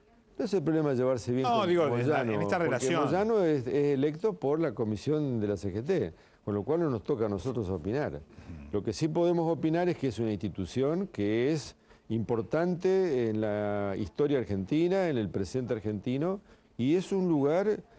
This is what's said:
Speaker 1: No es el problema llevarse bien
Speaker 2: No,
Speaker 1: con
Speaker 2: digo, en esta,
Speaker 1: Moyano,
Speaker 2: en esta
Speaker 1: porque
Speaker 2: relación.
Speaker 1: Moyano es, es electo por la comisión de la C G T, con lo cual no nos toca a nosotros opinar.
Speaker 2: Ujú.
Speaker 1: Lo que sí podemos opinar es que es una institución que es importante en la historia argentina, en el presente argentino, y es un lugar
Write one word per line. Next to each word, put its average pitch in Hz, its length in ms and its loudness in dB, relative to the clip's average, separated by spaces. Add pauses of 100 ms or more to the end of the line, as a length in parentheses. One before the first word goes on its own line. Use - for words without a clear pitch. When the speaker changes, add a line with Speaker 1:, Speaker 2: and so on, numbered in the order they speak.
(360)
Speaker 1:
No 277 80 -2
es 202 100 -2
el 180 80 2
problema 151 320 2
llevarse 127 380 0
bien 127 100 2
Speaker 2:
No, 233 160 2
Speaker 1:
con 196 100 2
Speaker 2:
digo, 170 180 4
en 131 80 0
esta, 120 120 0
Speaker 1:
Moyano, 135 260 2
Speaker 2:
en 104 100 0
esta 101 160 2
Speaker 1:
porque 170 120 2
Speaker 2:
relación. 131 340 2
Speaker 1:
Moyano 208 400 2
es, 147 220 2
es 143 280 2
electo 151 400 0
por 151 260 0
la 156 120 0
comisión 120 680 -2
de 104 80 0
la 101 80 0
C 92 180 -6
G 110 100 -4
T, 139 300 0 (300)
con 104 100 -2
lo 101 80 0
cual 151 180 0
no 165 100 2
nos 117 120 -2
toca 113 240 0
a - 20 0
nosotros 104 400 -2
opinar. 101 460 -2
Speaker 2:
Ujú. 76 80 -10 (500)
Speaker 1:
Lo 104 100 -2
que 110 100 -2
sí 156 160 -2
podemos 170 420 2
opinar 160 380 2
es 170 100 -2
que 139 100 -2
es 107 120 -4
una 113 100 0
institución 123 800 -2
que 113 440 0
es - 240 -6 (320)
importante 151 1200 0
en 107 120 0
la 104 580 -2
historia 139 400 0
argentina, 151 720 0
en 139 100 0
el 104 100 0
presente 107 460 -4
argentino, 123 680 -2 (360)
y 139 180 2
es 185 160 0
un 185 180 2
lugar 165 540 2 (160)